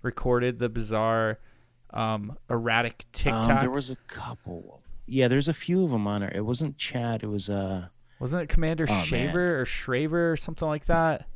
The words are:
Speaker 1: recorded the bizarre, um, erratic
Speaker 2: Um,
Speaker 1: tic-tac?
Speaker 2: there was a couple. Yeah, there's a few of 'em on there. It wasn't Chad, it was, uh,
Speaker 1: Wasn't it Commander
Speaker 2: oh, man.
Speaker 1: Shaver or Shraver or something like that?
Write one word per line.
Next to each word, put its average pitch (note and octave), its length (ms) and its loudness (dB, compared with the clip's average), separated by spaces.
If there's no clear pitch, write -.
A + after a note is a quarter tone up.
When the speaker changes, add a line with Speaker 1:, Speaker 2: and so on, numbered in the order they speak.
Speaker 1:
recorded B2 560 0
the A#2+ 100 0
bizarre, A2 680 0
um, A2 480 -4
erratic A#2 560 0
Speaker 2:
Um, - 80 -20
Speaker 1:
tic-tac? A#2 480 2
Speaker 2:
there B2+ 100 2
was C3+ 180 -4
a B2+ 60 -6
couple. - 760 -14
Yeah, B2+ 200 4
there's C3+ 200 4
a E3 60 0
few F#3 300 0
of E3+ 80 2
'em G#2+ 140 2
on G2+ 160 0
there. G2 120 -4
It G#2 120 -2
wasn't B2 320 -4
Chad, A#2 460 -4
it A2 40 -6
was, G#2 220 -4
uh, F#2+ 380 -4
Speaker 1:
Wasn't B2+ 240 -2
it D3 60 -8
Commander D#3+ 380 4
Speaker 2:
oh, G#2 60 2
man. F#2+ 120 2
Speaker 1:
Shaver D#3+ 540 0
or B2+ 60 0
Shraver D#3 680 0
or D#3+ 60 0
something D#3+ 300 -4
like D3+ 180 -2
that? E3 500 4